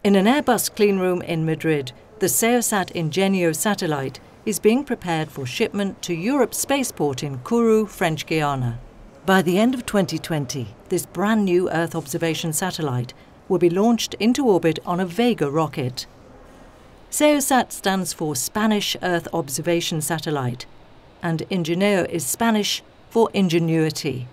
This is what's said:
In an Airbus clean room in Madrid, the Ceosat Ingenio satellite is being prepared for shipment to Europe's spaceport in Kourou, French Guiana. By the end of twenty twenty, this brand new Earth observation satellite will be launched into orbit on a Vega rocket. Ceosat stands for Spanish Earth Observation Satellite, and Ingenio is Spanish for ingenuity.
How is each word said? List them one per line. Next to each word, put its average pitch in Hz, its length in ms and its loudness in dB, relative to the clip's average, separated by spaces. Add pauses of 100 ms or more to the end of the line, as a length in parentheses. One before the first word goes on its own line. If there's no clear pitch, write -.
In 196 60 6
an 190 100 6
Airbus 254 500 2
clean 208 220 4
room 180 240 0
in 160 240 -2
Madrid, 156 460 0 (260)
the - 80 0
Ceosat 226 680 0
Ingenio 180 580 2
satellite 156 680 -2 (240)
is 214 140 -4
being 240 260 4
prepared 165 460 -4
for 139 160 -8
shipment 196 560 -4
to 175 140 -4
Europe's 233 420 0
spaceport 180 640 -2
in 139 200 -6
Kourou, 220 460 2
French 160 380 -4
Guiana. 135 540 -2 (480)
By 190 160 4
the 180 160 2
end 254 160 4
of 240 100 -8
twenty 180 320 0
twenty, 143 520 -4 (180)
this 170 180 -2
brand 208 400 0
new 180 240 2
Earth 160 240 -2
observation 160 600 -4
satellite 143 600 -4 (340)
will 180 120 2
be 175 100 4
launched 220 460 0
into 240 340 2
orbit 165 340 2
on 180 160 -2
a 190 60 0
Vega 175 460 0
rocket. 147 560 -4 (1040)
Ceosat 277 600 2
stands 190 400 -2
for 151 240 -4
Spanish 208 680 0
Earth 175 280 0
Observation 170 680 -2
Satellite, 147 640 -4 (560)
and 165 300 -2
Ingenio 185 580 2
is 160 160 -4
Spanish 214 560 0 (300)
for 226 200 2
ingenuity. 160 1000 0